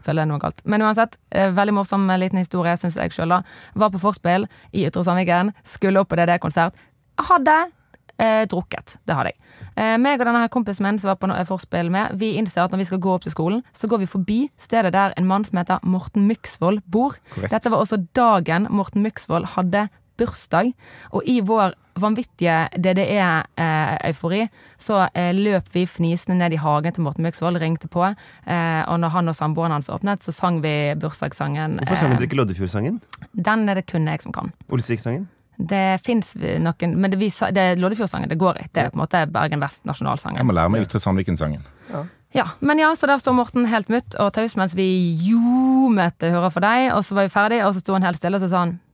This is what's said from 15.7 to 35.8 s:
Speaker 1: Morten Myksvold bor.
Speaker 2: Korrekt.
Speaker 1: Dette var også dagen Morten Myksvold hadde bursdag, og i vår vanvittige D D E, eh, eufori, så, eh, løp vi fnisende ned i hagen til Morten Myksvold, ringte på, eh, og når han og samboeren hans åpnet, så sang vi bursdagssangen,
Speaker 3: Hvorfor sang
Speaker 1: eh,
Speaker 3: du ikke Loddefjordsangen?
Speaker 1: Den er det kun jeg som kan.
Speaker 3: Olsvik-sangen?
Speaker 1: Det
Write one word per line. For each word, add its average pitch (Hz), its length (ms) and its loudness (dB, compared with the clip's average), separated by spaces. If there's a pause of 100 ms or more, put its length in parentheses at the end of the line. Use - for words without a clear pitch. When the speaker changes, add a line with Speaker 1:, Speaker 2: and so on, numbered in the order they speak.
Speaker 1:
Morten 185 440 0
Myksvold 208 600 -2
bor. 226 240 0 (240)
Speaker 2:
Korrekt. 98 160 -4
Speaker 1:
Dette 226 180 -2
var 214 140 2
også 214 160 -2 (140)
dagen 202 560 4
Morten 202 340 0
Myksvold 170 420 -2
hadde 185 440 0 (280)
bursdag, 233 560 0 (400)
og - 120 -2
i 247 160 2
vår 202 320 2 (260)
vanvittige 180 760 0
D 180 180 2
D 190 100 2
E, 180 400 2 (140)
eh, 156 400 0 (120)
eufori, 185 400 -4 (280)
så, 202 360 2
eh, 175 200 0
løp 196 400 0
vi 180 120 0
fnisende 175 520 0
ned 175 160 2
i 160 40 -2
hagen 151 360 0
til 170 100 -2
Morten 151 220 -2
Myksvold, 170 360 -2
ringte 160 260 -2
på, 175 160 -2 (440)
eh, 165 400 0
og 170 120 0
når 170 120 0
han 170 180 0
og 160 60 -4
samboeren 160 360 -2
hans 147 180 -4
åpnet, 202 340 -4
så - 100 -8
sang 175 280 0
vi 147 340 0
bursdagssangen, 147 840 -4
Speaker 3:
Hvorfor 143 180 0
sang 139 160 2
Speaker 1:
eh, 120 40 2
Speaker 3:
du 120 100 0
ikke 139 120 -2
Loddefjordsangen? 104 600 -2 (340)
Speaker 1:
Den 214 340 0
er 190 60 0
det 185 120 -4
kun 160 200 0
jeg 156 140 -4
som - 100 -12
kan. - 220 -8 (160)
Speaker 3:
Olsvik-sangen? 120 580 -4 (320)
Speaker 1:
Det 190 460 0